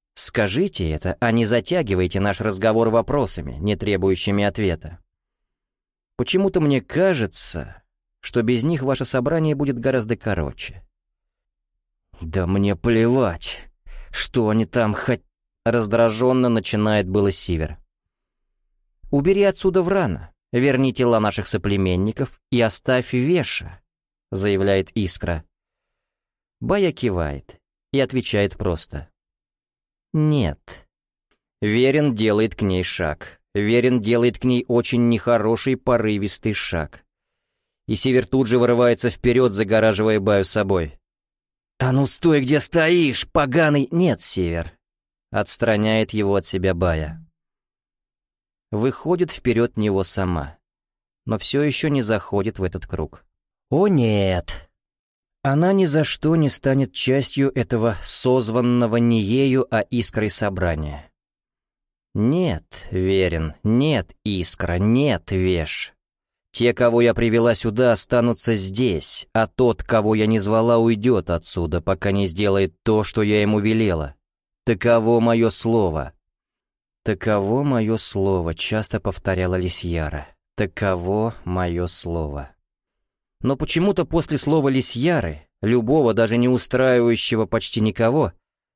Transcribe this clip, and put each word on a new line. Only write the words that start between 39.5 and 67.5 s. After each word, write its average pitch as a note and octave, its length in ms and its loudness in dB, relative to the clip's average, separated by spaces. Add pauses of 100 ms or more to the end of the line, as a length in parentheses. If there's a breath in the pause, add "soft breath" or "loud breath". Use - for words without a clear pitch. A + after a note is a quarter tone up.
загораживая G#2+ 680 2
Баю G2+ 240 2
собой. F#2+ 540 -2 (800)
«А C3 140 0
ну C3+ 140 2
стой, D3 360 2
где D3 180 2
стоишь, D#3+ 680 0
поганый!» D3 600 2
«Нет, E3+ 300 2
Север», E2+ 520 -4 (600)
отстраняет G#2+ 800 0
его G2+ 240 0
от F#2+ 100 -2
себя F#2 280 -2
Бая. E2 520 -2 (1500)
Выходит D3+ 580 -2
вперед A#2 460 -2
него G2+ 260 0
сама, F2 540 -4 (720)
но A2 120 -4
все C#3+ 240 -2
еще B2+ 260 -2
не C#3 140 0
заходит G#2 560 -2
в F#2+ 60 -2
этот F2 220 -6
круг. - 380 -8 (460)
«О E3+ 160 2
нет!» G#2 840 0 (760)
Она D#3 280 2
ни F#3+ 140 4
за D3+ 180 2
что D#3 320 0
не D3+ 120 2
станет C3+ 440 0
частью C3+ 640 0
этого A#2 480 0
созванного A#2+ 920 0
не A#2 240 2
ею, B2+ 500 2
а A2 100 2
Искрой A2 500 -4
собрания. D#2+ 800 -4 (1040)
Нет, B2 500 0 (260)
Верин, F#2 720 0
нет, A#2+ 520 0 (100)
Искра, F2+ 540 -4
нет, A2+ 520 0
Веш. F#2 640 -2 (580)
Те, A#2 220 2
кого A#2+ 260 4
я A#2+ 140 4
привела A#2 400 2